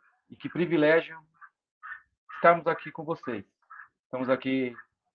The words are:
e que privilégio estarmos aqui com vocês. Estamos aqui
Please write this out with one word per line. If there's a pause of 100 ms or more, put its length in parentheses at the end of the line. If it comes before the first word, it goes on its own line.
(300)
e
que
privilégio (1160)
estarmos
aqui
com
vocês. (600)
Estamos
aqui (400)